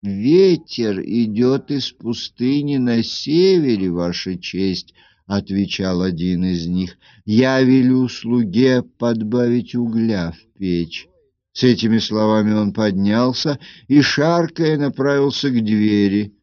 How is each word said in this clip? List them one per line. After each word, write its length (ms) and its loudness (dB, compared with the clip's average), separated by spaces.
"Ветер 1000 0
идёт 680 0
из 220 -6
пустыни 840 -4
на 240 0
севере, 880 0
Ваша 480 -4
честь", — 560 -6
отвечал 760 -2
один 460 -2
из 200 -2
них. 300 -4
"Я 340 2
велю 480 4
слуге 720 0
подбавить 920 -2
угля 580 -2
в 260 -20
печь". 500 -4
С 100 -6
этими 360 2
словами 540 0
он 200 0
поднялся 880 0
и, 140 4
шаркая, 760 0
направился 720 0
к 120 2
двери. 680 2